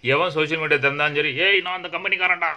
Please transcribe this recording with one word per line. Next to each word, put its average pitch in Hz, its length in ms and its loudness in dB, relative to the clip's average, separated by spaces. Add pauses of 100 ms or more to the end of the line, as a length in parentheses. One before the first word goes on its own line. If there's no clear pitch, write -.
எவன் 151 300 2
social 156 280 -2
media 151 200 2
திறந்தாலும் 143 360 0
சரி, 147 200 0
"ஏய், 185 240 2
நான் 180 240 -6
அந்த 170 140 -4
கம்பெனிக்காரன்டா" 180 600 0